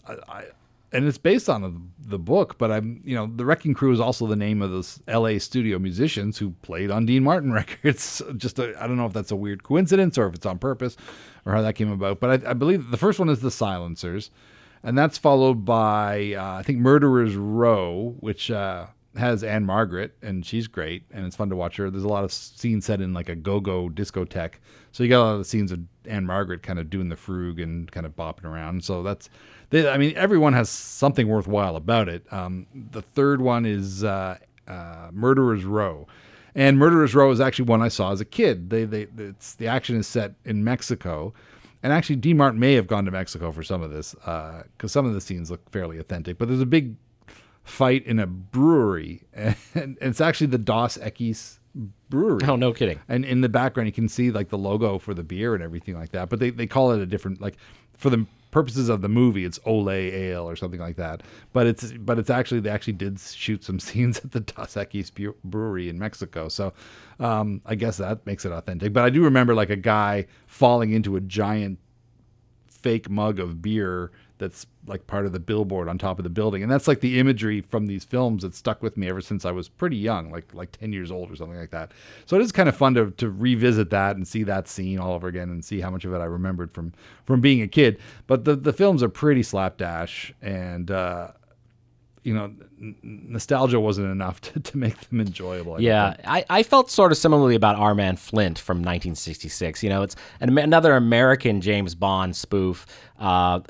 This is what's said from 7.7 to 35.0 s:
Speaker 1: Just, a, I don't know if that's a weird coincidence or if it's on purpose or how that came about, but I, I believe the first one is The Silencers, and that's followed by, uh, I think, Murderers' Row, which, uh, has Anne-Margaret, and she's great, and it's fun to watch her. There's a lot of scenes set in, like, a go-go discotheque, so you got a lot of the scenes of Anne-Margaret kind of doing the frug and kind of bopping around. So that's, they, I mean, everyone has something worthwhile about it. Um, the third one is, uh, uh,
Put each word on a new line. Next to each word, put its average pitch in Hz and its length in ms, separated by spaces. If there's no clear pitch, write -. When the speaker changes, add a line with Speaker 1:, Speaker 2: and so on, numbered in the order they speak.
Speaker 1:
Just, 120 200
a, 117 240
I 113 60
don't 123 100
know 120 80
if 101 80
that's 104 160
a 104 60
weird 101 260
coincidence 185 560
or 117 100
if 87 60
it's 87 140
on 92 100
purpose 127 400
or 98 80
how 110 80
that 110 140
came 107 160
about, 98 280
but 127 240
I, - 60
I 127 40
believe 143 360
the 120 80
first 196 220
one 175 100
is 127 120
The 127 100
Silencers, 90 800
and 117 160
that's 151 200
followed 131 460
by, 104 680
uh, 95 220
I 95 80
think, 135 160
Murderers' 127 560
Row, 104 840
which, 107 300
uh, 95 380
has 117 260
Anne-Margaret, 101 800
and 95 240
she's 113 220
great, 87 440
and 98 140
it's 90 100
fun 101 140
to 95 60
watch 87 220
her. 98 120
There's 95 140
a 101 40
lot 101 160
of 95 80
scenes - 540
set 101 160
in, 92 120
like, 87 140
a 85 80
go-go 92 540
discotheque, 87 640
so - 120
you 120 60
got 123 120
a 113 40
lot 110 80
of 104 60
the 95 60
scenes 104 260
of 90 80
Anne-Margaret 92 560
kind 92 160
of 80 120
doing 92 200
the 82 60
frug 87 440
and 82 320
kind 82 140
of 76 100
bopping 80 300
around. 80 380
So 90 180
that's, 98 280
they, 151 180
I 135 80
mean, 143 180
everyone 170 380
has 120 160
something - 580
worthwhile 101 480
about 98 320
it. 85 240
Um, 92 420
the 110 280
third 139 400
one 120 240
is, 98 380
uh, 95 340
uh, 85 440